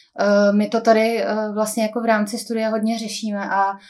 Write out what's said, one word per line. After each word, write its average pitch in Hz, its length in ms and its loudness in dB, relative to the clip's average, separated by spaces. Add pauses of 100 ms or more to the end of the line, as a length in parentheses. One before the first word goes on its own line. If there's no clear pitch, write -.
(200)
eh, 202 340 4
my 208 140 2
to 226 140 0
tady, 226 420 4
eh, 214 300 -2
vlastně 214 300 -2
jako 214 180 -4
v 226 40 -4
rámci 214 320 0
studia 220 320 -4
hodně 220 300 -2
řešíme 208 500 -6
a, 196 220 0 (180)